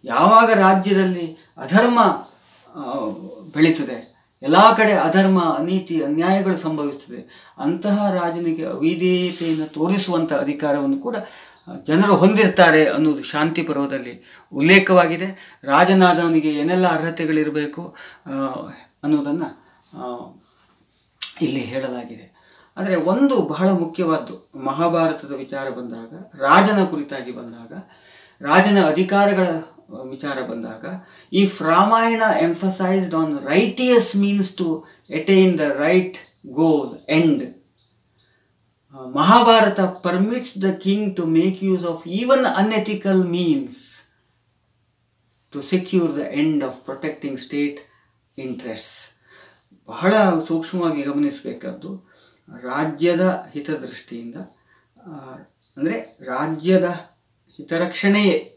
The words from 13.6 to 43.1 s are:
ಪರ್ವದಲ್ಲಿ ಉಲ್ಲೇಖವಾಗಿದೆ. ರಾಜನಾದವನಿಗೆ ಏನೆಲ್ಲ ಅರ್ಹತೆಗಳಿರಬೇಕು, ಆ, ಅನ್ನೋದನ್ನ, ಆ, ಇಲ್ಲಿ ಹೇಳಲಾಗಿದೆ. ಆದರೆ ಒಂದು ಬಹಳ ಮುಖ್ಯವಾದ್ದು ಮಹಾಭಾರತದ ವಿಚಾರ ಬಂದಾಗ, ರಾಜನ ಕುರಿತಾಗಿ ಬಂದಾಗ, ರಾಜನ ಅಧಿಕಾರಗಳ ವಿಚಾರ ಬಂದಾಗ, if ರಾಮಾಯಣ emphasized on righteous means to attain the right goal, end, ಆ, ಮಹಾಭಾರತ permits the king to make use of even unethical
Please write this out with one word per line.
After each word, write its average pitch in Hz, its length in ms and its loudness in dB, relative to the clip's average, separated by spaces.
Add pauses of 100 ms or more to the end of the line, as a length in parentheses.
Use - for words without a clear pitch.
ಪರ್ವದಲ್ಲಿ 135 600 -6 (300)
ಉಲ್ಲೇಖವಾಗಿದೆ. 180 1120 2
ರಾಜನಾದವನಿಗೆ 165 920 4
ಏನೆಲ್ಲ 170 440 0
ಅರ್ಹತೆಗಳಿರಬೇಕು, 156 1000 -4 (300)
ಆ, 143 40 -16 (720)
ಅನ್ನೋದನ್ನ, 147 400 -2 (520)
ಆ, 123 400 -14 (1080)
ಇಲ್ಲಿ 135 180 -2
ಹೇಳಲಾಗಿದೆ. 120 800 -10 (360)
ಆದರೆ 190 200 -2
ಒಂದು 220 460 2
ಬಹಳ 160 260 -2
ಮುಖ್ಯವಾದ್ದು 165 840 -2 (140)
ಮಹಾಭಾರತದ 160 680 -2
ವಿಚಾರ 135 380 -8
ಬಂದಾಗ, 117 720 -14
ರಾಜನ 196 420 4
ಕುರಿತಾಗಿ 139 480 -8
ಬಂದಾಗ, 117 400 -16 (680)
ರಾಜನ 190 440 4
ಅಧಿಕಾರಗಳ 185 640 2 (640)
ವಿಚಾರ 131 320 -10
ಬಂದಾಗ, 117 440 -12 (460)
if 190 320 0
ರಾಮಾಯಣ 226 580 2 (180)
emphasized 185 680 0
on 156 280 -2
righteous 208 800 0
means 202 420 0
to 160 240 -4 (320)
attain 185 440 4
the 147 120 0
right 170 440 0 (400)
goal, 147 340 2 (320)
end, 143 240 2 (1500)
ಆ, 131 120 -18
ಮಹಾಭಾರತ 196 1000 4
permits 208 520 -2
the 190 280 -2
king 202 300 -2
to 170 100 -4
make 170 340 2
use 185 220 0
of 165 140 -6 (100)
even 240 300 0
unethical 208 880 0